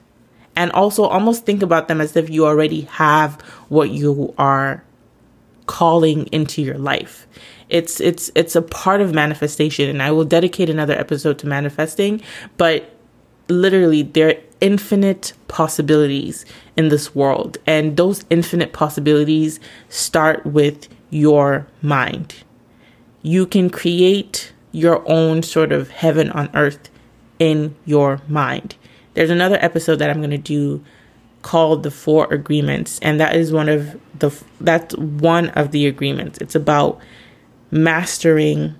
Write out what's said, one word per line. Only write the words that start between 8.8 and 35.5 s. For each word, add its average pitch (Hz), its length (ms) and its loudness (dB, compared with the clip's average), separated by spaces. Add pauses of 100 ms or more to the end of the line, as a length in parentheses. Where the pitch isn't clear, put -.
of 190 140 0
manifestation, 151 760 -2
and 139 140 -4
I 147 80 -2
will 156 140 2
dedicate 175 440 0
another 156 240 0
episode 147 460 -4
to 147 80 -10
manifesting, 156 760 -4 (360)
but 165 360 0 (540)
literally 180 540 4
there 156 280 2
are 156 60 2 (240)
infinite 196 720 0 (160)
possibilities 151 960 -2 (300)
in 160 140 2
this 147 260 -2
world, - 500 -2
and 156 300 0
those 190 340 0
infinite 170 440 0
possibilities 151 880 0 (260)
start - 580 -2
with 147 440 0 (200)
your 143 580 2 (140)
mind. - 640 -4 (800)
You 180 240 0
can 180 240 0
create 180 800 0 (220)
your 160 360 2
own 160 320 2
sort 160 300 0
of 139 200 -4
heaven 160 400 0
on 143 220 -6
earth 147 360 -2 (500)
in 151 360 0 (100)
your 143 420 2
mind. 143 480 -4 (380)
There's 160 160 2
another 180 320 2
episode 160 360 0
that 147 120 0
I'm 147 100 -2
gonna 143 180 -4
do 143 460 -4 (580)
called 160 420 2
The 147 80 -6
Four 156 400 0
Agreements, 147 680 -4
and 151 180 -2
that 156 160 0
is 165 160 0
one 156 160 0
of 147 320 -2 (200)
the, 143 120 0 (280)
that's 165 360 0
one 160 540 0
of 147 220 -2